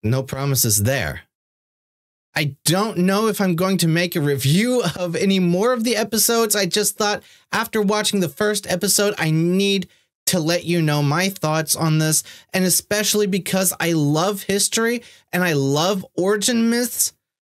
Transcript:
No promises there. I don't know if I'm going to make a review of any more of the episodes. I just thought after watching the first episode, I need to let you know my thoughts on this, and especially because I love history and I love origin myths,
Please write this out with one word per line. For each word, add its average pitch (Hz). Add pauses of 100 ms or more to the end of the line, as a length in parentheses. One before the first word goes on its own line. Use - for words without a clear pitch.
No 127
promises 127
there. 104 (1080)
I 147
don't 185
know 196
if 208
I'm 180
going 190
to 165
make 170
a 151
review 165 (120)
of 175
any 196
more 185
of 233
the 226
episodes. 220
I 202
just 202
thought 208 (280)
after 220
watching 208
the 160
first 208
episode, 202
I 160
need 185 (380)
to 185
let 165
you 170
know 147
my 160
thoughts 156
on 160
this, 156 (300)
and 185
especially 208
because 190
I 170
love 165
history 226 (300)
and 180
I 170
love 147 (100)
origin 214
myths, 240 (340)